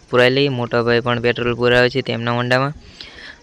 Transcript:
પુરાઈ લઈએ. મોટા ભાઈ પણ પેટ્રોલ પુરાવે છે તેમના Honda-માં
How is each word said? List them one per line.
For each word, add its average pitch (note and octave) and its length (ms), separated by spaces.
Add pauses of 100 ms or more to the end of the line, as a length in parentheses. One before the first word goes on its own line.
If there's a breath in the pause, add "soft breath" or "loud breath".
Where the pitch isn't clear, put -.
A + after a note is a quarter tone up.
(100)
પુરાઈ B2 200
લઈએ. C#3 180
મોટા A#2+ 340
ભાઈ A#2 180
પણ A#2+ 200
પેટ્રોલ A#2+ 340
પુરાવે B2 360
છે C3 120
તેમના A#2+ 380
Honda-માં B2+ 340 (680 loud breath)